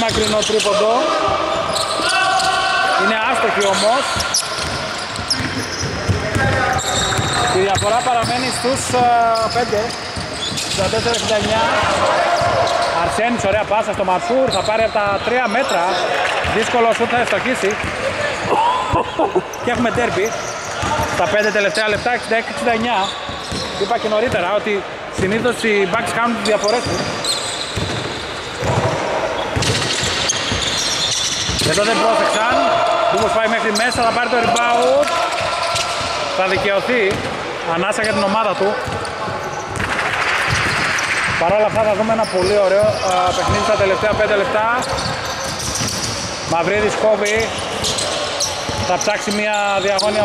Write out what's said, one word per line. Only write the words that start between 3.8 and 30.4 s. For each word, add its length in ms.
Η 80
διαφορά 320
παραμένει 400
στους, 240
ε, 40
πέντε. 240
Εξήντα 280
τέσσερα 260
εξήντα 220
εννιά. 240
Αρσένης, 480
ωραία 200
πάσα 260
στο 140
Μασούρ, 360
θα 120
πάρει 180
από 140
τα 60
τρία 200
μέτρα. 280
Δύσκολο 400
σουτ, 180
θα 100
ευστοχίσει. 480
Και 100
έχουμε 200
ντέρμπι. 320
Στα 200
πέντε 240
τελευταία 340
λεπτά, 240
εξήντα 220
έξι 160
εξήντα 240
εννιά. 220
Είπα 200
και 120
νωρίτερα 340
ότι 140
συνήθως 360
οι 60
Bucks 260
κάνουν 200
τις 120
διαφορές 380
τους. 120